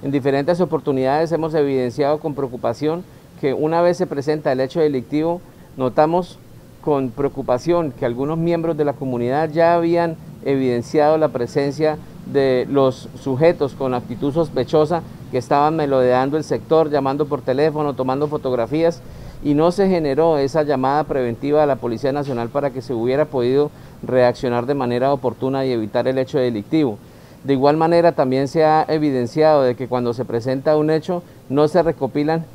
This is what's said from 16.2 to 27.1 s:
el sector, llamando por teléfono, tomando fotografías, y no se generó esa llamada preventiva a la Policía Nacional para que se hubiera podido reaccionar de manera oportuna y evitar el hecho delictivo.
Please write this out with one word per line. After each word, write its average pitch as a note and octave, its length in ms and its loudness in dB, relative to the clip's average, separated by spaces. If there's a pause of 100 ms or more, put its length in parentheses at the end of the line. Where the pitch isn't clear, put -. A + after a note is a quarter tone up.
el D3 60 -4
sector, D#3 440 0
llamando C#3+ 380 0
por C3+ 160 -4
teléfono, D3 500 0
tomando C3 340 -2
fotografías, D3 760 -2 (400)
y D3 120 2
no D#3+ 180 4
se F#3+ 160 2
generó D#3+ 500 2
esa C#3 240 0
llamada C#3+ 420 0
preventiva C#3 580 0
a D3 40 4
la C3+ 100 2
Policía A#2+ 360 -4
Nacional C3+ 380 -4
para C#3 200 -2
que B2 120 -10
se C3+ 100 -8
hubiera B2+ 320 0
podido C#3 460 0 (320)
reaccionar A#2+ 640 2
de C#3+ 80 0
manera B2+ 380 0
oportuna C3+ 520 -2
y C3 80 0
evitar A#2 360 -2
el C3 100 0
hecho C3 200 -2
delictivo. B2 600 0 (460)